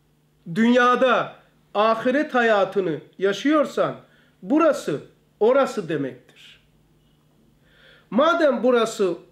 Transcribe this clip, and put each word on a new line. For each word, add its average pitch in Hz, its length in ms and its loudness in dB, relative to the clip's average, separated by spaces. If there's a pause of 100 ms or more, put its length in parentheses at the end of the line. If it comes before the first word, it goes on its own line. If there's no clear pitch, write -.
(560)
Dünyada 240 800 2 (380)
ahiret 247 600 0
hayatını 196 680 0 (180)
yaşıyorsan 196 800 0 (460)
burası, 269 580 0 (400)
orası 247 480 0
demektir. - 720 -10 (1500)
Madem 294 520 2
burası, 220 560 0 (140)